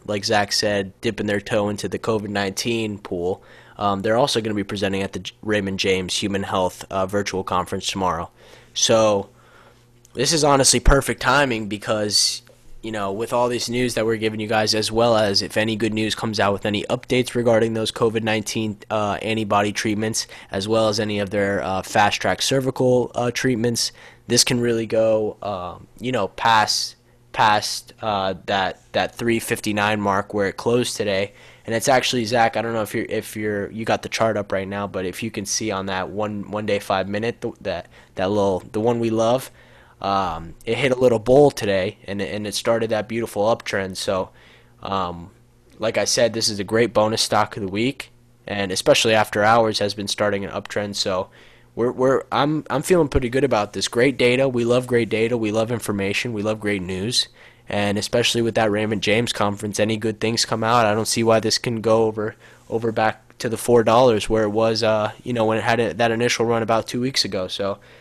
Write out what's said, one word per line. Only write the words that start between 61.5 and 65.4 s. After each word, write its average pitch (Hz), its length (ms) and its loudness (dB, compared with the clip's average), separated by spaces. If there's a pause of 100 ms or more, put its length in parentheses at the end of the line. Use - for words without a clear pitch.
can 117 240 -4
go 113 220 4
over, 110 320 -2 (340)
over 113 240 -2
back 110 300 0 (160)
to 127 100 -4
the 110 80 -4
four 120 260 4
dollars 113 460 6
where 110 140 2
it 104 60 0
was, 113 340 2
uh, 107 280 2 (100)
you 123 120 -6
know, 117 100 0